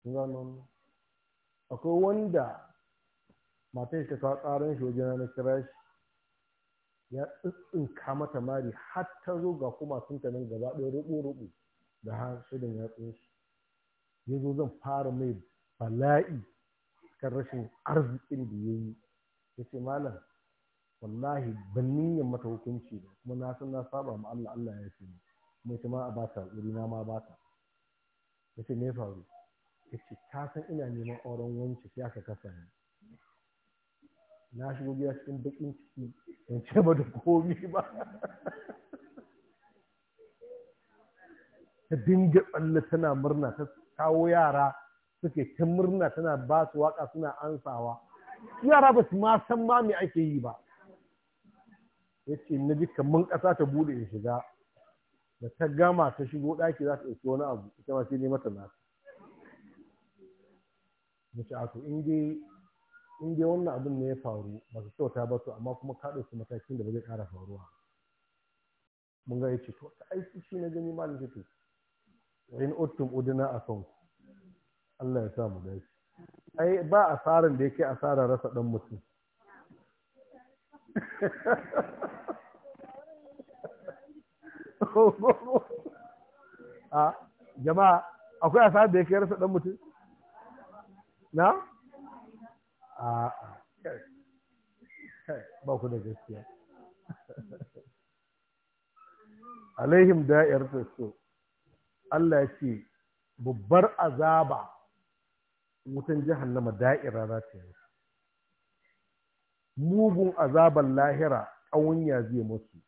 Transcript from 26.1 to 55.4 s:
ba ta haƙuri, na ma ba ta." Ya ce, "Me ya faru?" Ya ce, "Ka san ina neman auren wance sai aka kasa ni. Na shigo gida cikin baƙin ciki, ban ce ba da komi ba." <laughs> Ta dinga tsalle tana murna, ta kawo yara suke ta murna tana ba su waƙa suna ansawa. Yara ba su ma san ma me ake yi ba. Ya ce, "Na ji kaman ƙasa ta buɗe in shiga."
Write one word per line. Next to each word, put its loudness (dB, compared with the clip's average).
ba -8
ta -12
haƙuri, -10
na -8
ma -8
ba -10
ta." -20
Ya -14
ce, -6
"Me -4
ya -6
faru?" -12
Ya -14
ce, -20
"Ka -12
san -10
ina -8
neman -10
auren -8
wance -10
sai -12
aka -12
kasa -14
ni. -20
Na -12
shigo -10
gida -6
cikin -12
baƙin -10
ciki, -16
ban -8
ce 2
ba 6
da 0
komi 4
ba." -4
<laughs> -10
Ta -2
dinga 6
tsalle 0
tana 2
murna, 0
ta -6
kawo 4
yara 4
suke -4
ta 2
murna 2
tana -2
ba 2
su -6
waƙa 0
suna -6
ansawa. -8
Yara 10
ba 6
su -2
ma 4
san 0
ma 6
me 2
ake 0
yi 0
ba. -8
Ya -6
ce, -2
"Na 2
ji 0
kaman 2
ƙasa 2
ta 2
buɗe 0
in -6
shiga." -4